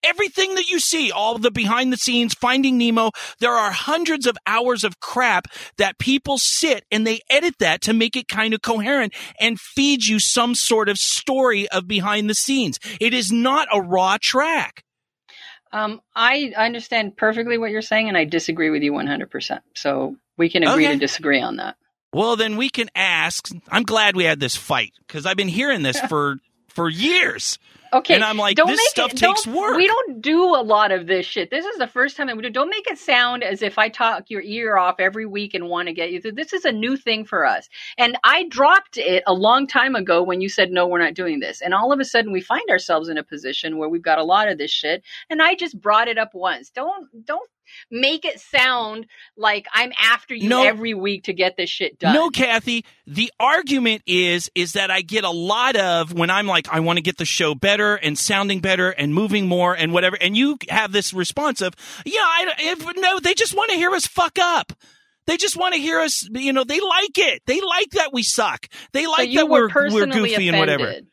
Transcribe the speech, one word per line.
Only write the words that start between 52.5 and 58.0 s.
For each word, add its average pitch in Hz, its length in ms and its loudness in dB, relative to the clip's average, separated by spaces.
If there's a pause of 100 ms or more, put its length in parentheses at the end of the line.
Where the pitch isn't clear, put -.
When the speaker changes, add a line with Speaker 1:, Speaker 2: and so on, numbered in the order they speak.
Speaker 1:
The 180 320 -4
argument 262 680 2
is, 180 480 0
is 175 160 -2
that 196 180 -2
I 190 120 0
get 196 200 -4
a 185 80 -2
lot 208 460 0
of 170 360 0
when 170 180 0
I'm 202 180 2
like, 175 200 0
"I 160 120 0
wanna 170 200 2
get 175 180 -4
the 170 60 -4
show 151 300 0
better 208 400 2
and 156 240 -4